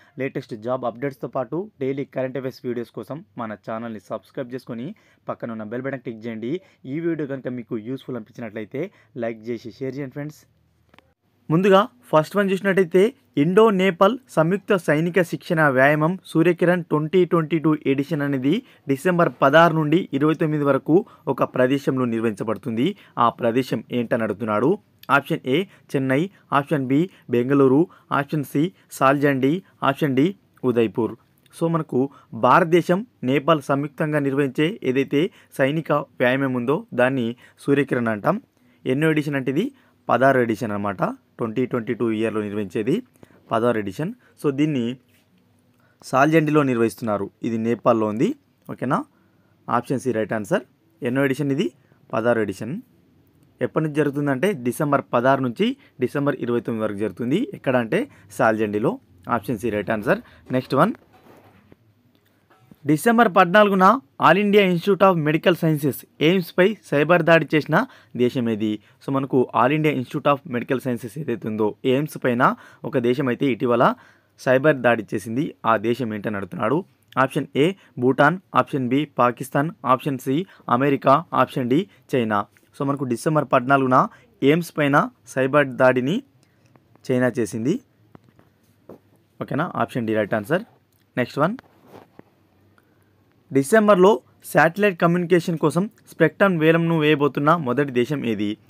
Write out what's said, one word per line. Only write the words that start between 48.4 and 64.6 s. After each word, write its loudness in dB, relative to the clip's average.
ఓకేనా? -2
ఆప్షన్ -4
సి -2
రైట్ -2
ఆన్సర్. -4
ఎన్నో 0
ఎడిషన్ -2
ఇది? -2
పదహారు 0
ఎడిషన్. -8
ఎప్పటి -2
నుంచి -4
జరుగుతుందంటే -2
డిసెంబర్ -2
పదహారు 2
నుంచి -2
డిసెంబర్ -2
ఇరవై 0
తొమ్మిది -4
వరకు -8
జరుగుతుంది. -4
ఎక్కడ -2
అంటే -2
సాల్జండిలో. 0
ఆప్షన్ -6
సి -4
రైట్ -4
ఆన్సర్. -2
నెక్స్ట్ -4
వన్, 2
డిసెంబర్ 4
పద్నాలుగున 6
All 6
India 4